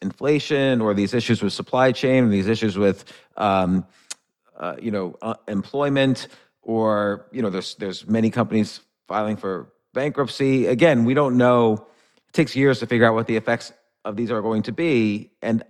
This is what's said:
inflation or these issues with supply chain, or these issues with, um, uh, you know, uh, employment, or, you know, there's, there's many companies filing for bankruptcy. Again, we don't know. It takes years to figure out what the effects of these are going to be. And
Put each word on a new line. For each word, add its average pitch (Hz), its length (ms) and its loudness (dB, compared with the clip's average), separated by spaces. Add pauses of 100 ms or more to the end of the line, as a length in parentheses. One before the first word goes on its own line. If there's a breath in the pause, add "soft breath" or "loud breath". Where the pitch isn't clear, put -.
inflation 135 800 0
or 107 100 2
these 98 220 0
issues 117 260 0
with 101 140 -2
supply 131 360 2
chain, 131 340 2
or 113 40 4
these 98 200 2
issues 107 280 -2
with, 98 300 2 (320 loud breath)
um, 95 480 0 (720 loud breath)
uh, 82 200 -8
you 110 120 -8
know, 95 320 -4
uh, 110 120 -6 (120)
employment, 135 840 -2 (320 soft breath)
or, 104 720 -2
you 127 80 -6
know, 110 80 0
there's, 92 280 -6
there's 95 300 -10
many 110 220 0
companies 107 520 -4 (260)
filing 107 320 -4
for 95 340 -10 (220)
bankruptcy. 135 720 -2
Again, 123 400 4
we 131 80 2
don't 135 240 2
know. 120 480 4 (400 soft breath)
It - 80 -20
takes 156 200 0
years 135 260 2
to 117 60 -6
figure 117 200 4
out 113 80 2
what 113 120 -2
the 113 100 0
effects 117 360 -4 (320)
of 101 120 -8
these 117 140 -4
are 110 120 -2
going 110 220 -2
to 117 80 -8
be. 117 580 0 (100)
And 113 300 -2